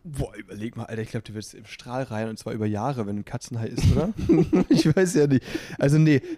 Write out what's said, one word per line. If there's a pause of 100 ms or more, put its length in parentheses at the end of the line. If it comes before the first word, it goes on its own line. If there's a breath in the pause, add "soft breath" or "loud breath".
Boah,
überleg
mal,
Alter,
ich
glaub,
du
wirst
im
Strahl
rein
und
zwar
über
Jahre,
wenn
ein
Katzenhai
ist,
oder?
<laughs>
Ich
weiß
ja
nicht. (360 loud breath)
Also
nee, (160 loud breath)